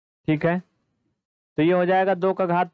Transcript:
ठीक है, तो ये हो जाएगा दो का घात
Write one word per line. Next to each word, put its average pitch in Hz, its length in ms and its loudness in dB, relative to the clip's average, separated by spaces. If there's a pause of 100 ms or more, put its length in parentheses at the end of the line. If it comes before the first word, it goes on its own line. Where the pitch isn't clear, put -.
(280)
ठीक 156 180 -2
है, 175 120 0 (1000)
तो 151 40 2
ये 170 100 2
हो 180 140 2
जाएगा 190 300 2
दो 185 180 -2
का 190 120 -4
घात 175 280 -2